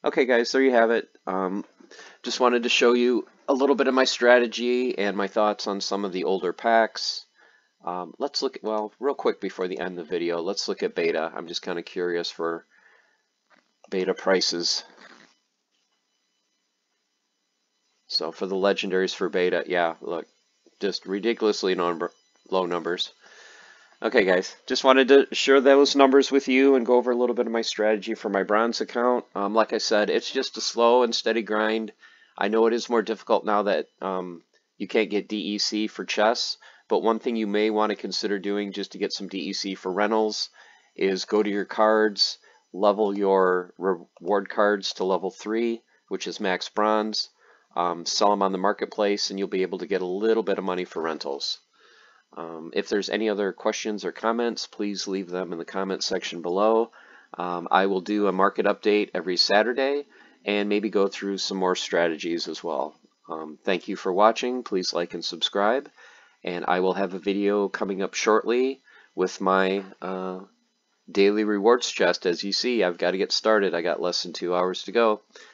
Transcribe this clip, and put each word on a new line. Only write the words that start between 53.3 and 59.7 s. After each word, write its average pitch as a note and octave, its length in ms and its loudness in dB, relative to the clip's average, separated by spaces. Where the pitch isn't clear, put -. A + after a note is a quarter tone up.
questions G#2+ 540 -6
or E2 80 -6
comments, A2+ 520 -4
please G2+ 400 -8
leave F#2+ 240 -4
them F2+ 220 -6
in E2 80 -8
the E2+ 60 -8
comment F#2+ 360 -4
section F2 400 -6
below. G#2+ 520 2
Um, F2 320 -6
I F#2+ 180 4
will F#2+ 120 0
do G2+ 280 0
a F#2+ 40 4
market G2 340 2
update G#2 480 2
every F2+ 220 -2
Saturday B2 720 2